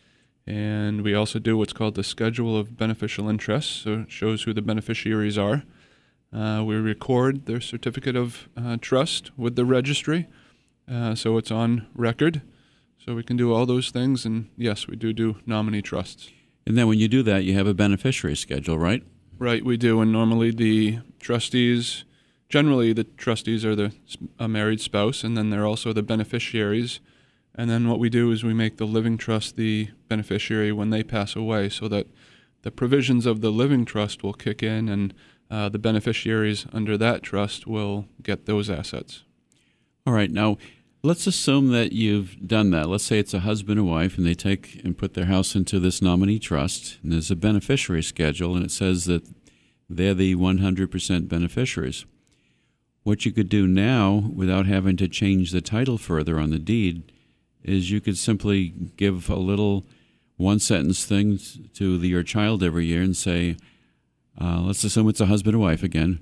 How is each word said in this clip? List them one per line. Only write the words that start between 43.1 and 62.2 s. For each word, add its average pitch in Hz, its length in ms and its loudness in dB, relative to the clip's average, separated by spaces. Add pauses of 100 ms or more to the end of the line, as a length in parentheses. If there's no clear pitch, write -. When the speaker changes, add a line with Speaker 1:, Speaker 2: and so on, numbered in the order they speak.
Speaker 2:
it's 101 160 0
a 95 60 0
husband 104 400 0
and 98 80 2
wife, 85 300 0
and 90 80 2
they 85 80 4
take - 500 -4
and 87 140 -4
put 98 160 -6
their 90 120 -2
house 95 300 2
into 95 240 0
this 90 220 0
nominee 95 380 4
trust, - 640 -4
and 80 100 -4
there's 80 200 0
a 92 40 0
beneficiary 98 680 0
schedule, 85 520 -2
and 87 100 0
it - 60 -6
says 92 340 0
that 87 180 0 (640)
they're 92 240 2
the 92 220 4
one 92 240 4
hundred 95 320 0
percent 90 380 -2
beneficiaries. 85 760 -2 (1000)
What 104 220 0
you 107 60 0
could 101 180 0
do 101 180 4
now, 104 680 4
without 95 300 2
having 95 320 2
to 95 100 0
change 92 440 2
the 90 100 0
title 117 360 -2
further 80 420 0
on 76 100 0
the 78 100 0
deed, 87 520 -2 (520)
is 92 280 0
you 104 100 0
could 95 160 -2
simply 98 560 0 (240)
give 95 320 0
a 95 60 2
little 98 500 0 (520)
one-sentence 92 680 2
thing 101 340 2 (340)
to 92 240 0
the, 87 100 0
your 87 160 2